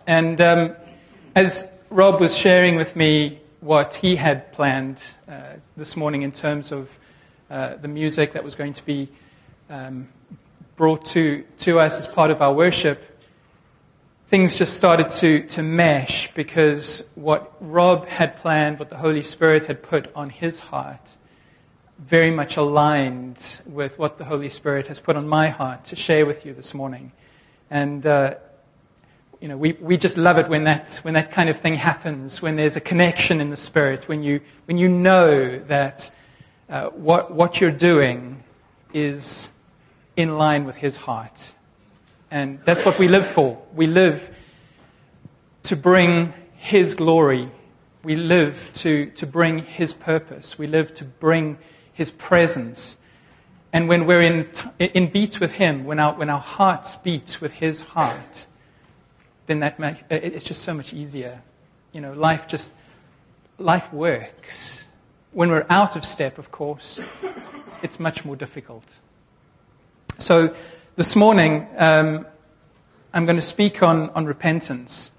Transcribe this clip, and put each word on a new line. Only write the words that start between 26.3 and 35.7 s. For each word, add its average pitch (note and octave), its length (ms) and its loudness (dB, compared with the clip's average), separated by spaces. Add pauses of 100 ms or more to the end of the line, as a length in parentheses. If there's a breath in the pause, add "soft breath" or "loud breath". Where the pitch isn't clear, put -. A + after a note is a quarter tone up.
you C#3+ 80 -16
this C3 220 -16
morning. C3 360 -14 (600 soft breath)
And, C#3+ 340 -4
uh, C#3+ 300 2 (1080 soft breath)
you D#3+ 80 -16
know, C#3 80 -12
we, D#3 180 0
we F3 220 -2
just F3 220 0
love F3 180 6
it E3 120 2
when D#3 160 0
that, D3+ 320 -2
when D#3+ 180 -4
that D#3 180 0
kind E3+ 160 2
of D#3 100 -2
thing D#3+ 180 -2
happens, C#3 640 -6
when D#3 140 -4
there's D3+ 200 0
a D#3+ 40 -8
connection E3+ 600 2
in D3 80 -4
the D3 80 -10
Spirit, C#3 500 -2
when D3+ 160 -6
you, C#3+ 200 -2 (240 soft breath)
when E3+ 100 -2
you F3+ 120 4
know E3+ 720 4
that, C#3 500 -4 (580 soft breath)